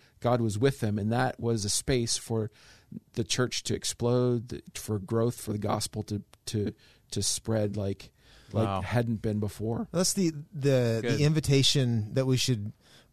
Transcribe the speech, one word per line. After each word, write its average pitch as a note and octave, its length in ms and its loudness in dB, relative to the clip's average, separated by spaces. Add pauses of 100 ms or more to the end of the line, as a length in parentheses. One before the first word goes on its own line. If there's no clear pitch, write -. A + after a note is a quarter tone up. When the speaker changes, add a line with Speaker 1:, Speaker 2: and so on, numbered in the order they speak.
(200)
Speaker 1:
God A#2+ 220 2
was G#2+ 180 0
with C3+ 200 2
them. G#2+ 200 0
And G#2+ 120 0
that B2+ 280 0
was A#2 260 0
a G#2+ 40 0
space B2 480 0
for A2 340 -4 (640)
the A#2 100 -2
church - 400 -2
to - 120 -4
explode, B2 720 0
th-, - 140 -10 (120)
for - 240 -4
growth, A2+ 420 0
for G#2+ 120 -6
the G#2 60 -4
gospel G#2+ 440 -4
to, G#2 180 -4 (260)
to, G#2 260 -2 (380)
to G#2 120 -2
spread G#2+ 540 -2
like, G2 340 -6 (420)
like A2 140 2
Speaker 2:
Wow. F#2+ 140 -2
Speaker 1:
hadn't A2+ 400 0
been G#2+ 180 0
before. G#2+ 520 -4
Speaker 3:
That's F3+ 220 0
the, F3+ 180 2 (220)
the, B2+ 480 2
Speaker 2:
Good. A#2 160 0
Speaker 3:
the D3 60 4
invitation C3+ 920 4
that C3 100 2
we C3 120 4
should, G#2+ 360 0 (400)